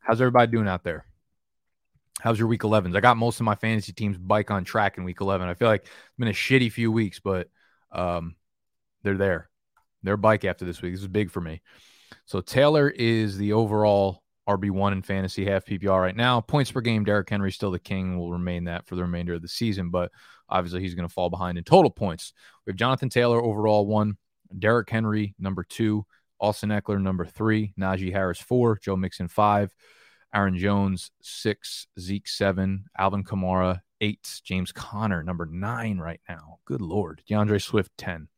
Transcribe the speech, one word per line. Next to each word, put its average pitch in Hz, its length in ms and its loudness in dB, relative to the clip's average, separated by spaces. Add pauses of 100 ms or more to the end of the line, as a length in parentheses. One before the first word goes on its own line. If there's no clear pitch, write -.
How's 117 180 0
everybody 123 320 6
doing 110 160 2
out 92 160 -2
there? 80 220 -6 (1120)
How's 117 200 0
your 113 80 2
week 113 160 0
elevens? 101 320 2
I 101 40 4
got 117 180 6
most 117 220 0
of 120 60 0
my 104 100 2
fantasy 110 380 -2
teams 101 240 -2
bike 101 340 0
on 95 120 0
track 101 340 0
in 90 60 -8
week 90 180 -8
eleven. 95 260 -2
I 90 60 -4
feel 117 160 2
like 104 140 2
it's - 340 -20
been 120 100 -2
a 107 40 0
shitty 123 400 2
few 113 200 0
weeks, 110 280 0
but, 92 300 -2 (420)
um, 87 440 -4 (680)
they're 98 140 0
there. 92 320 0 (540)
They're 98 140 0
bike 107 260 4
after 92 220 -4
this 87 160 -10
week. 90 120 -6
This 95 80 -8
is 98 60 -10
big 95 240 -2
for 95 100 -6
me. 80 200 -10 (640)
So 98 160 -6
Taylor 143 480 4
is 110 480 0
the 104 160 0
overall 104 680 4 (240)
R 101 120 2
B 98 120 -2
one 98 220 2
in 95 100 -2
fantasy, 95 440 -4
half 98 200 0
P 98 140 -6
P 98 80 -2
R 95 140 4
right 92 140 0
now. 120 260 2
Points 143 280 0
per 127 120 -4
game, 110 240 0
Derrick 104 240 2
Henry 101 220 0
still 98 200 -2
the 92 80 -4
king, 92 380 -4
will 87 160 -6
remain 87 320 -4
that 85 200 -8
for 92 100 -10
the 90 80 -2
remainder 87 320 -4
of 82 60 -8
the 87 60 -14
season, 98 420 -4
but 87 220 -2 (380)
obviously 90 320 -2
he's 90 140 -6
gonna 87 120 -4
fall 90 220 -2
behind 90 280 -4
in 85 60 -6
total 160 260 6
points. - 440 -6 (320)
We 101 60 -8
have 95 60 -8
Jonathan 127 320 0
Taylor 120 320 4
overall 107 460 2
one, 107 300 0 (420)
Derrick 110 300 2
Henry 107 500 -2
number 95 240 -4
two, 107 420 -2 (340)
Austin 104 300 0
Eckler 104 320 -2
number 92 240 -2
three, 110 540 -2
Najee 95 320 -2
Harris 95 300 -2
four, 120 360 2
Joe 98 200 -4
Mixon 92 300 -4
five, 104 460 2 (600)
Aaron 98 240 2
Jones 98 540 0 (100)
six, - 680 -6 (120)
Zeke 95 280 -8
seven, 98 580 0 (120)
Alvin 98 260 0
Kamara 92 580 0 (200)
eight, - 420 -6
James 92 280 -4
Conner 101 520 -4
number 87 220 -6
nine 101 540 -4
right 82 280 -10
now. 80 380 -16
Good - 160 -4
Lord. 85 480 -4
DeAndre 104 320 2
Swift - 340 -2
ten. 82 320 -10 (100)